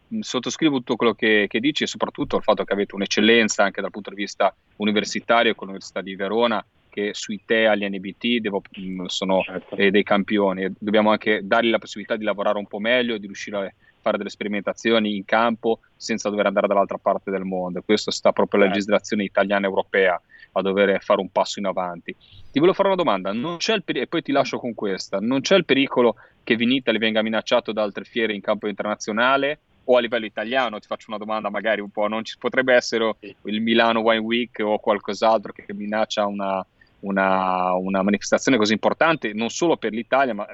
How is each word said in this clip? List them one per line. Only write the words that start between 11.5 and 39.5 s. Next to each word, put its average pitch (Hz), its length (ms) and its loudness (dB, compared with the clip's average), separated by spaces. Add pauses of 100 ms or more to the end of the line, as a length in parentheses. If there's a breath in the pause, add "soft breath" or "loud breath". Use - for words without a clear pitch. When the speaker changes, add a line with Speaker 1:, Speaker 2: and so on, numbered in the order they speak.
Speaker 1:
la 107 80 2
possibilità 107 380 -8
di 107 80 -6
lavorare 101 340 0
un 101 80 -8
po' 104 140 -10
meglio, 117 380 2
di 101 80 -12
riuscire 101 300 -10
a 98 160 -4 (280 soft breath)
fare 107 160 0
delle 101 140 -4
sperimentazioni 104 880 -2
in 95 80 -8
campo 113 560 0 (160)
senza 107 340 -4
dover 101 160 2
andare 98 200 2
dall'altra 98 320 0
parte 98 320 -2
del 95 140 -4
mondo. 90 380 -6
Questo - 280 0
sta - 220 2
proprio 104 280 2
alla 98 120 4
Speaker 2:
Certo. 101 160 -2
Speaker 1:
legislazione 104 360 0
italiana 98 420 0
e - 20 2
europea 95 520 2 (320 loud breath)
a 92 100 -2
dover 98 400 2
fare 101 180 2
un 95 100 -6
passo - 280 -2
in 101 80 -4
avanti. 90 480 -6 (360 soft breath)
Ti - 80 -2
volevo 175 160 6
fare 196 140 2
una 190 80 2
domanda, 101 360 0
non 151 260 -6
c'è 220 160 -2
il 202 100 -4
peri-, 151 160 -4
e 120 60 -2
poi 165 160 -4
ti 135 100 -4
lascio 139 260 0
con 120 160 -6
questa, 98 460 -4
non 127 220 0
c'è 190 140 4
il 180 80 4
pericolo 131 520 4 (260 soft breath)
che 113 140 2
Vinitaly 120 420 2
venga 110 240 2
minacciato 110 500 0
da 107 100 -2
altre 104 220 -6
fiere 110 300 -2
in 101 60 -8
campo 107 260 -2
internazionale 113 920 -2 (240)
o 127 120 6
a 123 40 6
livello 113 260 -2
italiano? 113 540 -4
Ti - 60 -20
faccio - 220 -10
una 110 100 -8
domanda 107 320 -4
magari 104 300 -2
un 101 100 -10
po', 104 180 -2
non 110 160 -4
ci - 140 -14
potrebbe 127 360 0
essere 113 460 0
Speaker 2:
Sì. 98 140 -18 (100)
Speaker 1:
il 107 160 -4
Milano 113 400 4
Wine 110 200 2
Week 117 440 -4
o 104 140 0
qualcos'altro 107 760 0
che - 200 -16
minaccia 104 540 -2
una, 98 380 -4 (360 soft breath)
una, 92 760 0
una 95 280 -2
manifestazione 104 540 2
così 107 160 2
importante, 113 600 0
non 110 180 -4